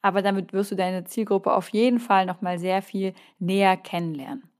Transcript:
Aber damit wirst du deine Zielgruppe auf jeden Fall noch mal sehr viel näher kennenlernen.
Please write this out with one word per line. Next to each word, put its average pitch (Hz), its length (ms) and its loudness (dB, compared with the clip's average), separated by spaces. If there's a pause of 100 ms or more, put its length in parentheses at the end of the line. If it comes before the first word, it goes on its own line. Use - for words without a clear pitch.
Aber 196 200 2
damit 196 300 0
wirst 196 200 -2
du 202 40 -4
deine 185 300 -2
Zielgruppe 202 480 0
auf 190 160 0
jeden 240 300 2
Fall 196 260 2
noch 180 160 -6
mal 180 180 -4
sehr 185 220 0
viel 190 320 -6 (260)
näher 190 380 4
kennenlernen. 160 640 -8 (160)